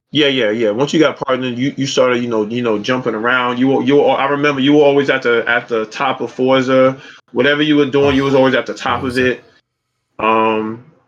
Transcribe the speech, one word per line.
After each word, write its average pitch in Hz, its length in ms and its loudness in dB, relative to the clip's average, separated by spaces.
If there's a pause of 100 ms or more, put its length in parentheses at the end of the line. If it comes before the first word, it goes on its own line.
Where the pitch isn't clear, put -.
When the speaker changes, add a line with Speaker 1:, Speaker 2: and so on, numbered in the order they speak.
(100)
Speaker 1:
Yeah, 143 180 2
yeah, 123 220 0
yeah. 110 200 0
Once 135 240 -2
you 165 60 2
got 135 180 -2
partnered, 127 400 -4
you, 139 180 -4
you 135 100 -4
started, 127 360 0
you 120 60 -6
know, 110 180 -2
you 120 160 -6
know, 110 160 -2
jumping 127 360 -4
around. 123 440 -2
You 131 100 2
were, 131 140 0
you 135 140 2
were, 135 140 4
I 135 160 0
remember 143 360 -2
you 143 120 4
were 151 80 6
always 143 280 2
at 131 120 -2
the, 117 240 0
at 120 220 -2
the 113 180 -2
top 131 360 -4
of 117 100 -8
Forza. 131 640 2 (340)
Whatever 143 300 0
you 151 140 2
were 143 140 2
doing, 139 260 2
you 139 80 0
was 135 100 0
always 131 200 4
at 120 100 -2
the - 80 -10
top 123 300 -4
of 127 100 -6
Speaker 2:
Forza. 127 200 0
Speaker 1:
it. - 120 -10 (720)
Um, 110 720 -2 (180)